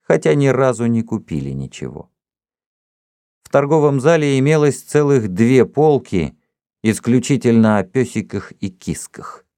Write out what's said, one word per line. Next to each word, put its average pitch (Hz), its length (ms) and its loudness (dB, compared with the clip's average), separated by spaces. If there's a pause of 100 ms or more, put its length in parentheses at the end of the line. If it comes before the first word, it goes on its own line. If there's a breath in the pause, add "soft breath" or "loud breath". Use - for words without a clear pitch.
хотя 160 340 0
ни 143 120 0
разу 123 400 0
не 117 160 0
купили 80 480 -8
ничего. 67 600 -14 (1300)
В - 80 -20
торговом 143 500 2
зале 147 380 2
имелось 147 440 0
целых 143 460 0
две 113 360 4
полки, 120 720 -2 (460)
исключительно 113 960 2
о 98 60 -2
пёсиках 104 680 -6
и - 160 -10
кисках. - 760 -14 (140)